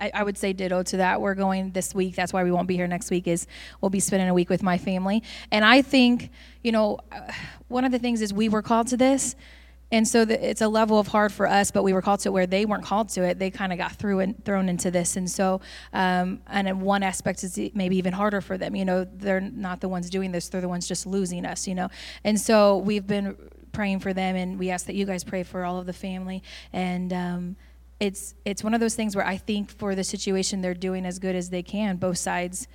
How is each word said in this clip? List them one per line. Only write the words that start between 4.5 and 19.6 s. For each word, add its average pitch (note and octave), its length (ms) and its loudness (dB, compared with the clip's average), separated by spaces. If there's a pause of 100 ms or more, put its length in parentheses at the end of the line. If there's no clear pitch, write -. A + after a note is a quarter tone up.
with F3+ 140 2
my F3+ 140 4
family. F#3+ 440 0 (300)
And G#3+ 120 4
I A#3+ 160 10
think, B3 500 4 (340)
you A#3 80 0
know, G#3+ 260 2 (140)
uh, - 80 -14 (480)
one B3 160 0
of C4 80 0
the B3 80 0
things A#3 200 0
is G3+ 140 -2
we A3 140 2
were G#3+ 140 2
called A3+ 260 2
to B3 80 0
this. C4 400 4 (560)
And A3 160 6
so A3+ 160 6
the, A3 260 0
it's G#3+ 100 -2
a A3 80 4
level A3 300 4
of G#3 80 4
hard G#3 260 4
for G3 140 2
us, G3 240 4
but G3 140 2
we F#3+ 80 4
were F#3+ 100 4
called G3+ 180 4
to - 100 -2
it - 20 0
where F#3 160 2
they F#3+ 180 2
weren't G3 160 -2
called G3+ 280 0
to F#3 120 -2
it. F3+ 160 0
They F#3+ 140 -2
kinda F#3+ 240 -4
got F3 160 -4
through G3+ 280 -2
and G3 240 -2
thrown F#3+ 240 0
into F3 220 0
this. F3 260 0
And F3+ 140 -4
so, F#3+ 300 0 (320)
um, F#3 560 0
and G3 180 -2
in F#3+ 140 -2
one G3 240 2
aspect F#3 400 -4
is F3+ 160 -8
e-, G3+ 160 -4
maybe F#3+ 200 0
even F#3 160 0
harder G3+ 280 0
for F#3 180 -6
them. F#3+ 160 -6
You G3 100 -2
know, F#3 200 0
they're F#3+ 360 -2
not F#3+ 400 -8